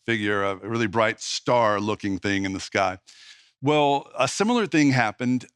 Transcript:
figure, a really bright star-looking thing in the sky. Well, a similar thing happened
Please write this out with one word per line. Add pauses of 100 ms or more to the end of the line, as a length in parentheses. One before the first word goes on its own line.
figure,
a
really
bright
star-looking
thing
in
the
sky. (640)
Well,
a
similar
thing
happened